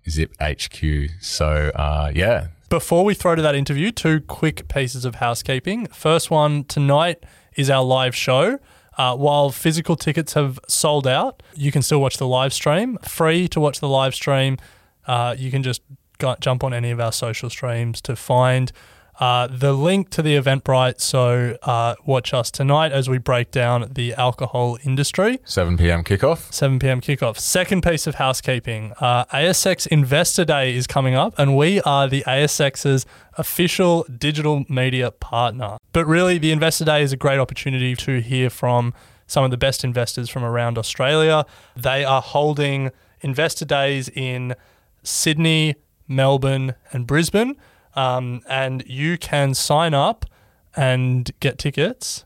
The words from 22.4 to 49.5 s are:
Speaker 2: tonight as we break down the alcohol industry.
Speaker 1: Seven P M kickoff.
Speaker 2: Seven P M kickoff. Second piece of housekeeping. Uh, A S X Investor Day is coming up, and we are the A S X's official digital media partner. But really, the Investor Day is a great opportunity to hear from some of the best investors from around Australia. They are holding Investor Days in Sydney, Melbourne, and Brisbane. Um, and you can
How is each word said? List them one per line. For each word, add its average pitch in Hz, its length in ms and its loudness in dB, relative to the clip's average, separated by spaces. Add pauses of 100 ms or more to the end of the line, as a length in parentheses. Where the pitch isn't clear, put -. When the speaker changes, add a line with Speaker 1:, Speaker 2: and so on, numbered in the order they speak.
Speaker 2:
tonight 143 420 2
as 135 180 0
we 127 80 0
break 123 320 0
down 120 420 0
the 120 220 -4
alcohol 123 680 -2
industry. 147 600 0
Speaker 1:
Seven 87 320 0
P 85 140 4
M 85 120 2
kickoff. 131 500 0
Speaker 2:
Seven 135 260 2
P 135 100 0
M 127 120 0
kickoff. 127 380 -2
Second 180 440 0
piece 170 240 0
of 151 80 -4
housekeeping. 120 840 -2
Uh, 123 320 2
A 147 160 0
S - 180 0
X 185 200 0
Investor 156 600 2
Day 135 280 0
is 123 120 -2
coming 131 280 0
up, 160 240 0
and 139 180 4
we 175 260 4
are 143 260 2
the 135 180 -2
A 135 180 2
S 147 140 -2
X's 139 460 0 (320)
official 175 720 0 (120)
digital 151 500 0
media 127 420 0
partner. 117 640 -4 (160)
But 165 140 0
really, 175 320 4
the 156 120 2
Investor 160 360 0
Day 151 160 4
is 139 100 0
a 135 40 -4
great 135 220 0
opportunity 127 560 -2
to 127 280 -2
hear 127 260 0
from 120 460 0 (320)
some 139 180 0
of 131 60 2
the 123 80 -4
best 135 260 0
investors 120 460 -4
from 127 120 -8
around 117 360 -2
Australia. 151 640 2 (320)
They 131 260 -2
are 135 200 2
holding 143 680 0 (300)
Investor 147 460 -2
Days 139 420 0
in 127 480 -6 (460)
Sydney, 160 720 0 (320)
Melbourne, 135 680 2 (180)
and 123 140 -4
Brisbane. 202 500 0 (380)
Um, 127 540 -2
and 131 380 -2
you 151 320 -2
can 143 340 0